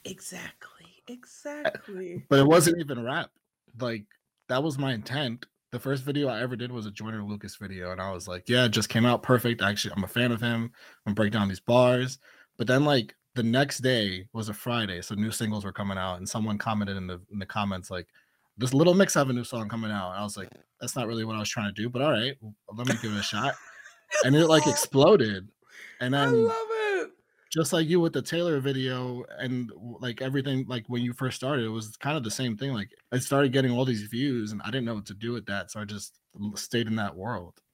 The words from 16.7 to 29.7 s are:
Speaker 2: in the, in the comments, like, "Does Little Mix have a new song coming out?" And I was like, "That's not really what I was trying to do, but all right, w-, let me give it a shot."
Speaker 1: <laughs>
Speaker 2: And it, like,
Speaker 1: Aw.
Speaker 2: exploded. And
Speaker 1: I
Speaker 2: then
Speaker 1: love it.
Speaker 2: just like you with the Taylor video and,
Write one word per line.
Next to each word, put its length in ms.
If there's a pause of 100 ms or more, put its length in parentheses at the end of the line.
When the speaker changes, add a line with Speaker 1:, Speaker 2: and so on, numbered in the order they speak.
Speaker 2:
in 100
the, 140 (100)
in 80
the 80
comments, 440
like, 180 (500)
"Does 160
Little 200
Mix 200
have 160
a 40
new 100
song 240
coming 220
out?" 220
And 80
I 40
was 140
like, 120 (300)
"That's 160
not 100
really 180
what 120
I 40
was 100
trying 240
to 80
do, 80
but 120
all 100
right, 280
w-, 140 (200)
let 120
me 100
give 160
it 60
a 40
shot." 360 (520)
Speaker 1:
<laughs> 120
Speaker 2:
And 140
it, 120
like, 180
Speaker 1:
Aw. 40
Speaker 2:
exploded. 800 (500)
And 160
Speaker 1:
I 100
Speaker 2:
then 40
Speaker 1:
love 400
it. 400 (420)
Speaker 2:
just 200
like 160
you 120
with 120
the 100
Taylor 380
video 640 (140)
and, 320